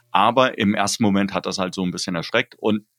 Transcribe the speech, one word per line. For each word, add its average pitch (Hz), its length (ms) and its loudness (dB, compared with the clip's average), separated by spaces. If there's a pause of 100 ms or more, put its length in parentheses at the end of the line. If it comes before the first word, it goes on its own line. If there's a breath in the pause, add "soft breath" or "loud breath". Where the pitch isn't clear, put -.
(120)
Aber 120 460 4
im 104 160 2
ersten 104 300 -2
Moment 98 300 2
hat 90 120 -4
das 92 120 -4
halt 92 180 -4
so 95 80 -2
ein 90 80 -2
bisschen 90 240 -8
erschreckt. 107 420 -4
Und 107 280 -2 (140)